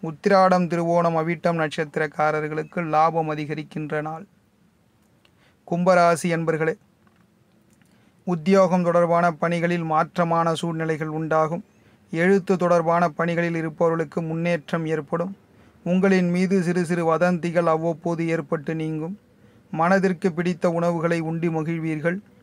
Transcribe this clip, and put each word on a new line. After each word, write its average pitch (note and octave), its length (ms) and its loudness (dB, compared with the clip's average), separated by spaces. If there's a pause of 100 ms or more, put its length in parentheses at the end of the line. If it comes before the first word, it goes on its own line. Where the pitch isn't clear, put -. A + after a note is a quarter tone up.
உத்திராடம், F#3 680 4
திருவோணம், E3+ 480 0
அவிட்டம் E3 420 0
நட்சத்திரக்காரர்களுக்கு D#3 1300 -2
லாபம் D#3+ 420 2
அதிகரிக்கின்ற D3+ 720 -6
நாள். D#3+ 240 -12 (1400)
கும்பராசி F3 580 4
என்பர்களே, D#3+ 460 -2 (1500)
உத்தியோகம் F3+ 580 2
தொடர்பான E3+ 500 2
பணிகளில் E3+ 520 -2
மாற்றமான E3 680 0
சூழ்நிலைகள் D#3+ 560 -4
உண்டாகும். D#3 560 -2 (460)
எழுத்து F#3+ 460 2
தொடர்பான E3+ 520 2
பணிகளில் E3+ 460 -2
இருப்பவர்களுக்கு E3 680 -2
முன்னேற்றம் E3 640 -4
ஏற்படும். E3 500 -4 (480)
உங்களின் F#3 460 2
மீது F#3 320 2
சிறு F3 220 0
சிறு E3+ 200 -2
வதந்திகள் E3+ 600 2
அவ்வப்போது E3 600 0
ஏற்பட்டு E3 480 -4
நீங்கும். D#3+ 440 -6 (520)
மனதிற்கு F#3 640 2
பிடித்த F3 380 -2
உணவுகளை E3+ 500 0
உண்டு E3 300 -4
மகிழ்வீர்கள். D#3+ 680 -4 (240)